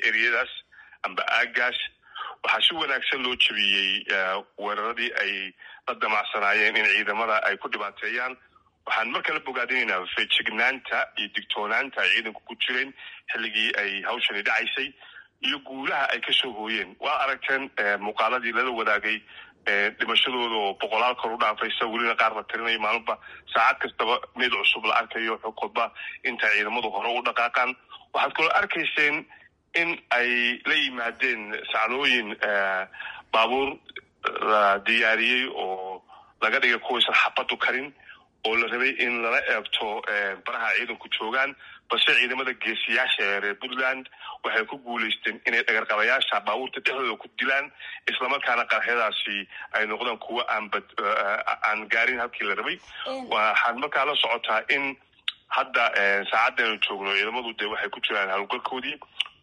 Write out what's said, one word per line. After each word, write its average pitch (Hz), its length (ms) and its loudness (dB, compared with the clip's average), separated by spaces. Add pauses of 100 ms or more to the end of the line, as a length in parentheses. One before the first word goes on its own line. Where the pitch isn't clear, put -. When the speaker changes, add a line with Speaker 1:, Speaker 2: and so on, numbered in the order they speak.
Speaker 1:
ereyadaas 113 420 2 (540)
amba - 240 -4
aaggaas. 120 480 2 (680)
Waxaa - 180 2
si - 140 6
wanaagsan 139 480 0
loo 123 120 -2
jebiyey, 101 720 2
eh, 95 300 0 (200)
weeraradii 110 540 -4 (100)
ay 98 300 -4 (360)
la 123 80 -2
damacsanaayeen 107 840 2
in 107 80 4
ciidamada 107 580 2
ay 98 140 0
ku - 120 -8
dhibaateeyaan. 113 680 -6 (480)
Waxaan 113 260 0
mar - 120 -2
kale 156 160 -2
bogaadinaynaa 120 680 0 (100)
feejignaanta 113 840 0 (200)
iyo 104 180 -4
digtoonaanta 110 680 -2
ay 95 80 4
ciidanku 110 360 0
ku 113 100 -12
jireen 127 380 -2 (380)
xilligii 110 460 -2
ay 98 240 -2
hawshani 110 420 -2
dhacaysay 120 500 -2 (480)
iyo 139 180 -2
guulaha 135 540 -2
ay 117 80 -2
ka 143 120 -6
soo 131 200 2
hooyeen. 104 460 -4
Waa - 240 0
aragteen, 135 540 -2
eh, 101 220 2
muuqaaladii 113 540 0
lala 117 180 0
wadaagay, 107 460 0 (480)
eh, 104 240 2 (100)
dhimashadooda 117 560 0
oo 101 240 0
boqolaal 113 360 2
kor 120 180 -4
u 113 40 -4
dhaafaysa, 113 480 0
welina 117 300 0
qaar 113 200 4
la 104 80 -4
tirinayo 113 360 -2
maalinba 110 380 -2 (360)
saacad 117 280 6
kastaba 117 380 0 (160)
mid 120 160 2
cusub - 340 2
la 107 100 4
arkayo, 113 420 0
xog 110 240 -8
walba 113 300 0 (320)
inta 117 260 0
ciidamadu 107 400 2
hore 101 200 -2
u 120 140 0
dhaqaaqaan. 120 520 2 (380)
Waxaad 139 200 2
kaloo 160 220 2
arkayseen 190 680 0 (500)
in 339 240 0 (100)
ay 120 560 2
la 143 80 2
yimaadeen 120 800 -2 (180)
saclooyin, 120 600 2 (100)
eh, 98 460 0 (440)
baabuur 123 460 2 (640)
la 104 380 6
diyaariyey 117 760 4
oo 95 480 -6 (400)
laga 117 180 4
dhigay 120 200 4
kuwaysan 120 340 2
xabaddu - 440 2
karin - 360 -2 (520)
oo 113 100 2
la 117 120 4
rabay 123 300 2
in 120 240 0
lala 117 260 2
eegto, 110 640 0
eh, 101 260 0 (100)
baraha 117 300 0
ciidanku 117 340 -4
joogaan, 131 460 -2 (340)
balse 117 260 4
ciidamada 127 380 2
geesiyaasha 113 720 0
ee 101 160 0
reer 101 200 -2
Puntland 131 460 -2 (380)
waxay 113 220 0
ku 143 120 -10
guuleysteen 117 680 -4
inay 117 180 2
dhagarqabayaasha 110 840 2
baabuurta 127 340 -2
dhexdooda 131 380 -2
ku - 100 -16 (120)
dilaan, 135 260 0 (420)
isla - 220 -2
markaana 127 360 0
qaraxyadaasi 110 720 0 (380)
ay 110 140 0
noqdaan 113 320 -4
kuwo 117 280 -4
aan 110 220 -2
bad-, 104 260 -6 (720)
aan 107 220 -2
gaarin 120 300 2
halkii 117 280 -6
la 98 80 -2
rabay. 143 220 -4 (300)
Speaker 2:
Een. 262 220 -8
Speaker 1:
Waxaan 117 500 2
markaa 143 260 0
la 143 100 0
socotaa 117 540 0
in 139 280 0 (500)
hadda, 127 360 0 (120)
eh, 101 260 2 (100)
saacaddan 117 500 2
joogno 98 320 -2
ciidamadu 113 440 0
dee 107 140 -4
waxay 110 180 -4
ku 120 120 -12
jiraan 101 280 0
howlgalkoodii, 120 680 -4 (480)